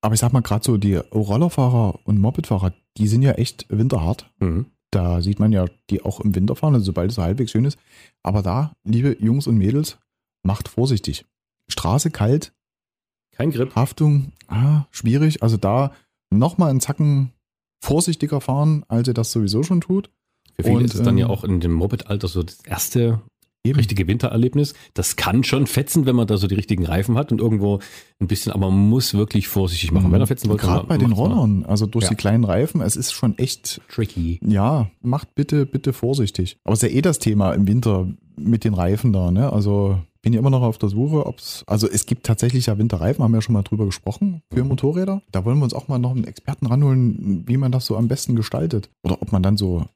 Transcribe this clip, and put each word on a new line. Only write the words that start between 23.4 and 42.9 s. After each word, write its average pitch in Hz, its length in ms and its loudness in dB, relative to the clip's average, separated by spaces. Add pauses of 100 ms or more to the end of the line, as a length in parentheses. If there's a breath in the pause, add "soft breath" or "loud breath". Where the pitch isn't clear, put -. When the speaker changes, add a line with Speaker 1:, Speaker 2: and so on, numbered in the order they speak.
Speaker 1:
Eben. 135 120 2
Speaker 2:
richtige 101 300 0
Wintererlebnis. 120 680 0 (200 loud breath)
Das - 240 -4
kann 139 260 2
schon - 240 0
fetzen, 147 380 0
wenn 127 100 2
man 117 120 2
da 107 100 2
so 95 100 0
die 95 80 0
richtigen 95 300 -2
Reifen 98 320 0
hat 143 140 -2
und 117 100 0
irgendwo 101 380 2 (400 loud breath)
ein 95 80 -2
bisschen, 101 260 -2
aber 95 180 0
man 101 180 4
muss 123 260 2
wirklich 104 320 0
vorsichtig 85 440 -2
machen. 92 180 4
Speaker 1:
Mhm. - 40 4
Speaker 2:
Wenn 98 80 6
er 101 60 2
fetzen 117 220 -2
wollte, 104 160 0
Speaker 1:
Grad 92 220 2
bei 156 100 2
den 127 120 4
Speaker 2:
macht's 104 120 2
mal. 147 120 2
Speaker 1:
Rollern, 107 320 2
also 104 220 0
durch 110 180 -2
Speaker 2:
Ja. 90 40 -2
Speaker 1:
die 110 60 0
kleinen 110 300 2
Reifen, 110 360 0
es 98 140 -2
ist - 160 -6
schon - 260 -2
echt - 520 -6
Speaker 2:
Tricky. 85 560 -4
Speaker 1:
Ja, 107 440 2 (120)
macht 127 340 -4
bitte, 143 300 0
bitte 139 280 -4
vorsichtig. 117 720 -2
Aber 101 100 0
ist 110 100 0
ja 117 60 0
eh 131 120 0
das 170 180 2
Thema 101 340 2
im 95 140 2
Winter 104 400 2 (300)
mit 107 260 0
den 110 120 2
Reifen 95 360 0
da, 92 200 2
ne? 120 200 2
Also 101 480 0 (220)
bin 113 120 0
ja 113 60 2
immer 135 100 2
noch 131 140 2
auf 113 160 0
der 104 100 0
Suche, 143 380 0
ob's, - 400 -12
also 107 200 0
es - 200 -2
gibt - 180 -4
tatsächlich 120 420 0
ja 107 120 0
Winterreifen, 110 440 0